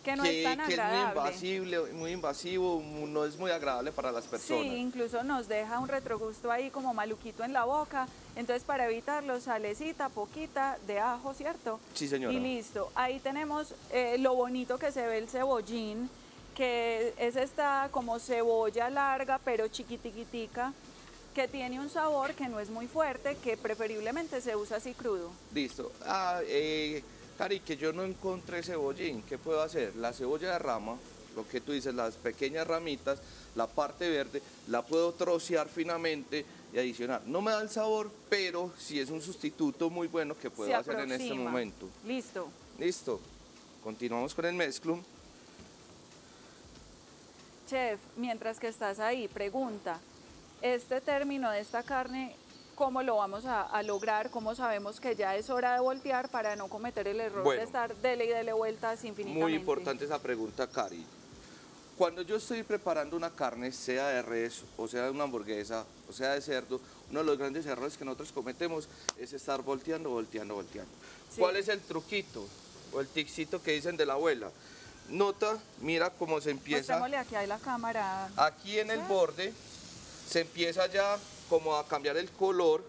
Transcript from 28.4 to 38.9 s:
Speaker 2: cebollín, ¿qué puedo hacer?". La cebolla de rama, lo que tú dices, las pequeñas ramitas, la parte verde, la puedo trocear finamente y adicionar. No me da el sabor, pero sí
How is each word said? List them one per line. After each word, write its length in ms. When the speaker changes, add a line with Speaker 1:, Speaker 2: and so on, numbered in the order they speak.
Speaker 2:
cebollín, 600
¿qué 160
puedo 240
hacer?". 340
La 160
cebolla 400
de 80
rama, 380
lo 100
que 140
tú 100
dices, 240
las 200
pequeñas 520
ramitas, 520
la 120
parte 420
verde, 320
la 140
puedo 320
trocear 560
finamente 760
y 60
adicionar. 460
No 160
me 100
da 100
el 80
sabor, 420
pero 500
sí 220